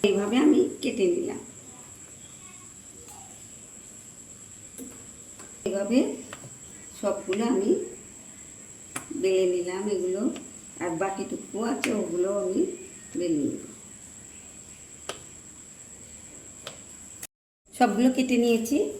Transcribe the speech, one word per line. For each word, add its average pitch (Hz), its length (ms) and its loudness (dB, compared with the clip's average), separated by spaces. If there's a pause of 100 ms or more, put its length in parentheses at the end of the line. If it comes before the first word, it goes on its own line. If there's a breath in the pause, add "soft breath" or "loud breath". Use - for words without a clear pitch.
এইভাবে 202 280 2 (100)
আমি 277 140 8 (220)
কেটে 196 320 2
নিলাম। - 260 -4 (4000)
এইভাবে 202 320 4 (1000)
সবগুলো 196 420 0 (120)
আমি 381 160 4 (1500)
বেলে 190 220 4 (100)
নিলাম 180 280 -2 (120)
এগুলো, 185 280 0 (600)
আর 175 80 -2 (120)
বাকিটুকু - 540 -4 (140)
আছে - 200 0 (120)
ওগুলো 175 260 0 (140)
আমি 190 180 2 (580)
বেলে 165 260 2
নেব। - 180 -4 (4000)
সবগুলো 240 420 6
কেটে 254 280 4
নিয়েছি। 233 340 4 (220)